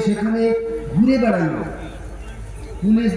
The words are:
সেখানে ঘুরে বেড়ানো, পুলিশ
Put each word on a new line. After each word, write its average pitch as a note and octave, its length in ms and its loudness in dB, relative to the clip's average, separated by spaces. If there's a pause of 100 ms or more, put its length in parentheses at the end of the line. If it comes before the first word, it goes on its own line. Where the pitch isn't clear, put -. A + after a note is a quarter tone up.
সেখানে A3 360 2 (500)
ঘুরে C4 300 6
বেড়ানো, F3+ 400 2 (1160)
পুলিশ A3 360 4